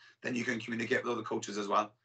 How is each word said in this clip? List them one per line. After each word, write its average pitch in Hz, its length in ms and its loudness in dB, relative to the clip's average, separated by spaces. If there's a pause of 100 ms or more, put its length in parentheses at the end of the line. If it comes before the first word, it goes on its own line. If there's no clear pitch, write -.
(220)
then 127 120 -2
you 120 100 2
can 117 160 0
communicate 117 420 0
with 127 100 0
other 110 100 -2
coaches 110 340 -4
as 104 100 -2
well. 104 280 2 (100)